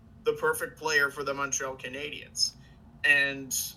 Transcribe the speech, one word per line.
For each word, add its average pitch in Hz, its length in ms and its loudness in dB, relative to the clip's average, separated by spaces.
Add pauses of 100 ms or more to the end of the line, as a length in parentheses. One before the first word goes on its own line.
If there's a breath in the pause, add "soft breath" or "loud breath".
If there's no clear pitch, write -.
(240)
the 151 100 2
perfect 160 460 -2
player 151 300 2
for 143 140 -8
the 139 100 -2
Montreal 135 440 -4
Canadiens. 139 720 -4 (520 loud breath)
And 139 500 4 (240)